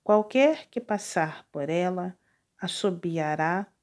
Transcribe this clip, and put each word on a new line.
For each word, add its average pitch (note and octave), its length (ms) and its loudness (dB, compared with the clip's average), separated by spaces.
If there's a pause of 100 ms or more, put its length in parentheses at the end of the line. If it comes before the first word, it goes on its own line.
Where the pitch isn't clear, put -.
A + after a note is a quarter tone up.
Qualquer B3+ 680 4
que B3 100 -6
passar G3+ 720 -4
por C#3+ 180 -6
ela F3+ 480 -2 (400)
assobiará E3+ 1080 -2 (160)